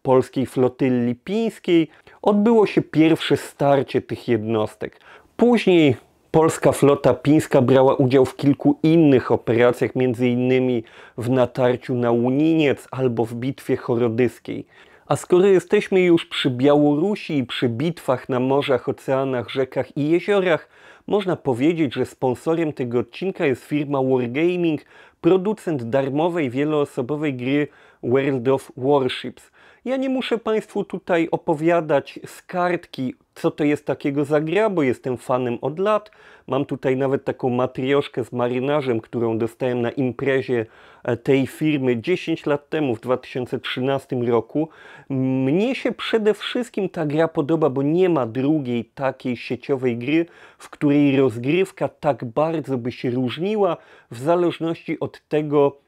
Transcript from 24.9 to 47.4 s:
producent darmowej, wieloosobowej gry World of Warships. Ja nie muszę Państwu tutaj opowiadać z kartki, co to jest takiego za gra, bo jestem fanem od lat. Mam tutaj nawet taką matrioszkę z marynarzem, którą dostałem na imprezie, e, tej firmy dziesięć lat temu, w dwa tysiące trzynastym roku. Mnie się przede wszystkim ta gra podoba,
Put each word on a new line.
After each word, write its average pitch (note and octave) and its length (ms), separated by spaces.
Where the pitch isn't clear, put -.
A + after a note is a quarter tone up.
producent F3+ 640
darmowej, C#3 680
wieloosobowej D3 840
gry C3+ 340
World C3 440
of C3+ 300
Warships. C3 760
Ja C4 120
nie C4 120
muszę B3 280
Państwu G#3+ 460
tutaj E3+ 480
opowiadać D#3 960
z - 160
kartki, F3 720
co E3 160
to E3 120
jest D3 220
takiego C#3+ 400
za D3 160
gra, F#3 280
bo E3 140
jestem B2+ 340
fanem B2+ 440
od D3+ 180
lat. G#3 320
Mam C#3 180
tutaj C3 320
nawet C3+ 280
taką - 240
matrioszkę C3 760
z - 80
marynarzem, B2 680
którą A2+ 380
dostałem B2 440
na A#2 100
imprezie, B2+ 760
e, A#2+ 140
tej C3+ 300
firmy C3+ 500
dziesięć E3 480
lat C#3+ 240
temu, C#3+ 260
w - 60
dwa B2 160
tysiące B2+ 420
trzynastym C3 680
roku. C3+ 420
Mnie C3+ 680
się B3 160
przede G#3+ 420
wszystkim G#3+ 560
ta D#3+ 160
gra D#3 220
podoba, D#3 420